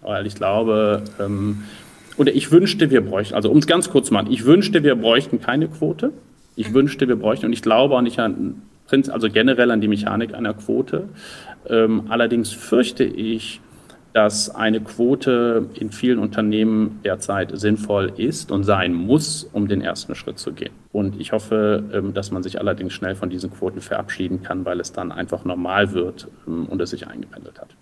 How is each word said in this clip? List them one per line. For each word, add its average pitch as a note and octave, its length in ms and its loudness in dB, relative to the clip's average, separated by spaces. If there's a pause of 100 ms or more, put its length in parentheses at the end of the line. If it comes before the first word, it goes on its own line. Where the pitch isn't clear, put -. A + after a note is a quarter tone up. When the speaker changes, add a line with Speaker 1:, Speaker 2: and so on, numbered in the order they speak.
Speaker 1:
Weil G2+ 260 -4
ich G2+ 80 -8
glaube, G#2+ 680 2 (160)
ähm, G#2 440 -4 (540)
oder C#3 160 6
ich - 180 0
wünschte, F3 400 6
wir B2 120 6
bräuchten, G2+ 320 -4
also G#2 140 2
um's D3 180 6
ganz E3+ 220 2
kurz C3+ 180 4
zu - 60 2
machen, G#2 180 2
ich A2 140 -2
wünschte, F3 380 6
wir C#3+ 120 6
bräuchten A#2 460 2
keine D3 260 0
Quote. D#3+ 440 -2 (440)
Ich G#2 140 -6
Speaker 2:
Mhm. G#2+ 40 -6
Speaker 1:
wünschte, C#3 340 2
wir B2 80 2
bräuchten, G#2+ 320 0
und A#2 60 0
ich A2+ 80 -6
glaube B2 340 4
auch B2 60 2
nicht A#2+ 180 -2
an G2+ 420 -4 (260)
Prinz-, C#3 220 2
also A2+ 200 0
generell A#2+ 420 4
an A2 100 2
die G#2+ 60 0
Mechanik G#2 460 -2
einer A2 200 -6
Quote. B2+ 540 -4 (600)
Ähm, A2+ 420 2
allerdings A#2 420 0
fürchte - 540 0
ich, - 560 -6 (520)
dass G#2+ 400 2
eine A2 280 0
Quote A#2+ 920 2
in G#2+ 140 -6
vielen A#2+ 300 0
Unternehmen G#2+ 840 0
derzeit F#2+ 520 -4
sinnvoll G#2 600 0
ist - 340 -4
und G2 140 0
sein F#2+ 280 2
muss, A2 600 0
um G#2 160 0
den G2+ 100 0
ersten - 360 -6
Schritt - 220 -12
zu - 140 -10
gehen. - 220 -12 (180)
Und G#2 300 -2
ich - 100 -8
hoffe, G#2+ 500 0 (120)
ähm, G2 200 -4
dass F#2+ 160 -6
man F#2 140 -6
sich F#2 160 -8
allerdings F#2+ 320 -4
schnell F#2 240 -6
von F#2+ 140 -8
diesen F2+ 240 -8
Quoten F#2+ 260 -6
verabschieden F#2+ 640 -6
kann, F#2 220 -6
weil F2 160 -4
es - 100 -8
dann F2 220 -10
einfach E2+ 320 -8
normal F#2 480 0
wird, F2+ 340 -4 (180)
ähm, E2 200 -6
und F#2 160 -6
es E2+ 80 -4
sich - 180 -10
eingependelt - 540 -16
hat. - 80 -20 (120)